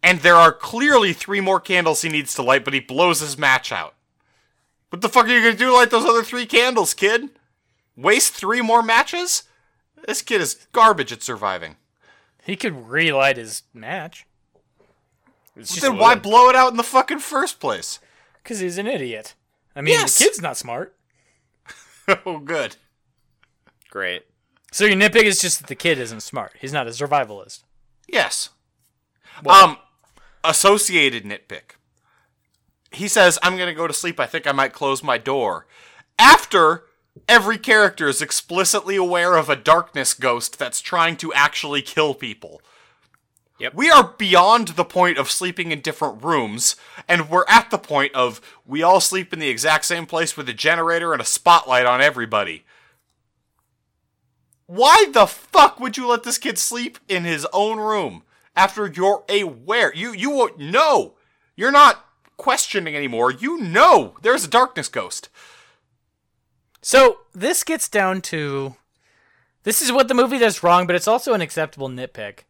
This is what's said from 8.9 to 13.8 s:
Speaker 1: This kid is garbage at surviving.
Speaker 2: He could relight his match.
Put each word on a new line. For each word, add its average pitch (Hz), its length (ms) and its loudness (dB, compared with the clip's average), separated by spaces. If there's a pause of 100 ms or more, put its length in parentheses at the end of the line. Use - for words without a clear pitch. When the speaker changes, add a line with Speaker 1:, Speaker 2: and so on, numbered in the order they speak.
Speaker 1:
This - 160 -8
kid 214 200 -2
is - 300 -8
garbage 208 400 2
at 117 120 -16
surviving. 95 520 -8 (680)
Speaker 2:
He 196 120 -8
could 139 340 -10
relight 139 480 0
his 110 260 -14 (100)
match. 151 520 -16 (1300)